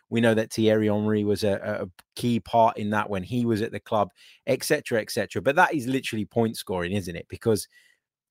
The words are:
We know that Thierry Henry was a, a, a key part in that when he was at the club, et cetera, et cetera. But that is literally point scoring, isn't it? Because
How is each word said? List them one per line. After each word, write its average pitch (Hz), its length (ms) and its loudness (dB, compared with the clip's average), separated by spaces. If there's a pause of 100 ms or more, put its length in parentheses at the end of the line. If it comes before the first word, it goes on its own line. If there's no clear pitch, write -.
We 117 120 0
know 117 140 6
that 113 180 -2
Thierry 110 340 4
Henry 107 360 0
was 101 220 0
a, 101 180 0
a, 104 220 -6
a 98 40 -12 (280)
key 120 240 0
part 113 380 2
in 104 120 -4
that 104 200 -2
when 95 120 -4
he 120 220 -4
was 113 180 0
at - 100 -6
the 104 80 -10
club, 101 280 0 (380)
et 127 180 0
cetera, 127 360 -2
et 107 100 -10
cetera. 101 320 -4
But 139 140 2
that 175 180 4
is 120 120 -2
literally 123 380 -2
point 117 320 0
scoring, 90 360 -4
isn't 90 220 -4
it? 82 140 -12
Because 107 400 0 (640)